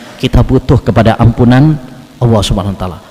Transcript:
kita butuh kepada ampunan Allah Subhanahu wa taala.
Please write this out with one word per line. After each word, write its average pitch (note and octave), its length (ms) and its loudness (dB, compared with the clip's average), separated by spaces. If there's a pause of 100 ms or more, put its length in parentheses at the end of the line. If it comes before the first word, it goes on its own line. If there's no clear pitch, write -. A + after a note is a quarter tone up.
(200)
kita - 240 0
butuh C3 380 0
kepada A2 340 0
ampunan B2 640 2 (420)
Allah A#2 240 0
Subhanahu G2 320 -4
wa - 40 -10
taala. F#2 180 -10 (120)